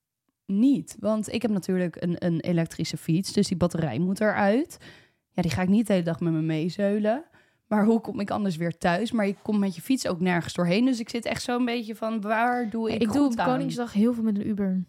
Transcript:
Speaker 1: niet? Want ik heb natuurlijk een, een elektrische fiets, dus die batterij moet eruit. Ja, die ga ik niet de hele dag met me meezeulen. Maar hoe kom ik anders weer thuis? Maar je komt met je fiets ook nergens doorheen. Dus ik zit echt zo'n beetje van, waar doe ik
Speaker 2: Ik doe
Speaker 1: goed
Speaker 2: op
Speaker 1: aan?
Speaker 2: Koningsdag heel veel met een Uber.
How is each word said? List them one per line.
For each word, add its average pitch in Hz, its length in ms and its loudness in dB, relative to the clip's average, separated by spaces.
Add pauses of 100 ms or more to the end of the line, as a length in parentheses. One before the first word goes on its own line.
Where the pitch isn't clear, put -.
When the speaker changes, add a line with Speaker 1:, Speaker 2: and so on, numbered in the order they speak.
(460)
Speaker 1:
niet? 208 540 2
Want 214 340 -2
ik 226 80 -2
heb 226 100 0
natuurlijk 180 500 -2
een, 175 140 0 (100)
een 170 140 2
elektrische 165 580 -2
fiets, 170 360 0
dus 202 140 2
die 175 100 -2
batterij 165 420 0
moet 185 220 0
eruit. 214 560 2 (540)
Ja, - 100 -2
die 170 100 0
ga 185 100 0
ik 185 80 0
niet 214 180 4
de 208 60 2
hele 175 120 2
dag 170 140 -2
met 170 140 0
me 156 80 0
meezeulen. 202 840 0 (440)
Maar 214 180 2
hoe 226 160 6
kom - 180 -8
ik 202 120 -4
anders 196 240 -2
weer 170 220 -2
thuis? 185 340 0
Maar 214 160 0
je 202 140 -2
komt 214 180 0
met 196 160 0
je 170 60 -14
fiets - 260 -2
ook 175 120 -2
nergens 180 340 0
doorheen. 180 320 2
Dus 254 140 2
ik 233 100 -8
zit 233 160 -6
echt - 180 -4
zo'n 247 220 0
beetje 233 300 -4
van, 220 260 -4
waar 226 480 0
doe 226 220 -2
ik 220 100 0
Speaker 2:
Ik 220 120 2
doe 285 100 4
Speaker 1:
goed 254 100 2
Speaker 2:
op 226 60 -2
Speaker 1:
aan? 202 80 2
Speaker 2:
Koningsdag 254 460 -2
heel 226 200 4
veel 226 100 -4
met 214 140 2
een 208 100 -4
Uber. 190 420 0